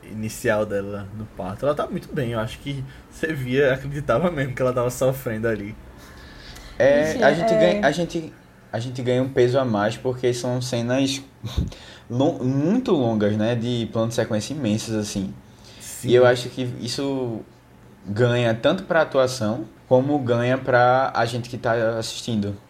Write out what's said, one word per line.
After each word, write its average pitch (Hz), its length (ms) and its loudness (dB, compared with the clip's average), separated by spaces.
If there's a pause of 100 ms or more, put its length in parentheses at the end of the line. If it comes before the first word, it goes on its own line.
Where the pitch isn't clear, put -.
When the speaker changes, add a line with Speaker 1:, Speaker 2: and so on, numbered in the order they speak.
Speaker 1:
inicial 107 600 -2
dela 101 420 -6 (100)
no 107 80 -10
parto. 98 400 -8
Ela 147 80 2
tá 147 140 -2
muito 254 260 -8
bem, 127 180 -4
eu 117 80 -4
acho 113 200 -6
que 139 240 -8 (260)
você 160 240 -6
via, 131 400 2
acreditava 143 560 0
mesmo 135 240 -2
que 120 80 -4
ela 127 120 2
tava 123 160 0
sofrendo 123 580 -2
ali. 104 280 -4 (1000)
Speaker 2:
É, 143 360 4
Speaker 3:
Gente, 247 100 0
Speaker 2:
a 151 100 8
gente 190 200 2
Speaker 3:
é. 220 40 4
Speaker 2:
ganha, 208 300 4
a 147 40 4
gente, 160 420 -4 (380)
a 113 80 -2
gente 127 220 -6
ganha 123 220 2
um 131 60 -2
peso 127 280 4
a 131 80 2
mais 110 320 2
porque 123 360 0
são 123 280 -2
cenas 123 600 0 (440)
<laughs> - 440 -16
lon-, 123 340 0
muito 170 480 2
longas, 110 460 2
né? 113 180 2
De 117 380 -2
plano 113 160 0
de 117 60 -6
sequência 110 380 -2
imensos, 110 420 -2
assim. 104 380 -4 (460)
Speaker 1:
Sim. - 300 -10
Speaker 2:
E 120 60 6
eu 123 100 8
acho 123 240 4
que 131 140 -6 (180)
isso 127 580 -4 (680)
ganha 120 480 2
tanto 165 300 0
pra 165 180 2
atuação, 127 640 0 (240)
como 139 320 4
ganha 120 380 2
pra 127 580 4
a 117 100 2
gente 117 240 -6
que 117 80 -10
tá 113 400 0
assistindo. 104 600 -4 (120)